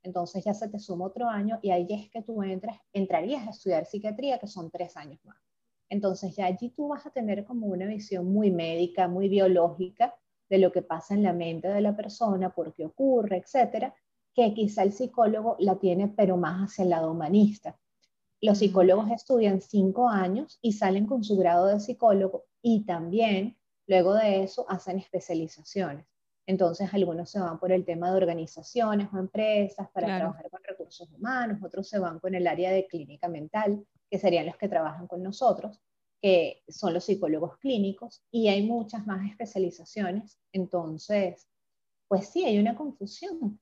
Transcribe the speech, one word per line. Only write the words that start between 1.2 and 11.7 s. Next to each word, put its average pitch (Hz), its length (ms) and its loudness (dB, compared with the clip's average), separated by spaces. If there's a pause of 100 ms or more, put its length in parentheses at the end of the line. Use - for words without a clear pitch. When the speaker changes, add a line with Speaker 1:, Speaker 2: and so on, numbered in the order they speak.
Speaker 1:
año 214 340 -4
y 196 80 0
ahí 175 180 0
es 208 220 -8
que 226 100 -10
tú 214 220 -6
entras, 190 340 -8 (160)
entrarías 196 540 -2
a 214 40 -10
estudiar 170 340 -2
psiquiatría, 214 520 -4
que 202 100 -12
son 165 220 -12
tres 175 280 -10
años 147 280 -18
más. 208 120 -20 (520)
Entonces 196 460 -2
ya 196 100 -4
allí 185 240 -2
tú 294 200 -6
vas 285 160 -8
a 294 60 -18
tener 208 340 -4
como 226 220 -6
una 185 200 -4
visión 202 440 -6
muy 202 200 4
médica, 170 560 0
muy 185 220 0
biológica 185 840 2 (340)
de 190 100 6
lo 185 120 6
que 180 120 -2
pasa 165 320 -4
en 208 80 4
la 180 100 4
mente 165 360 -4
de 202 120 0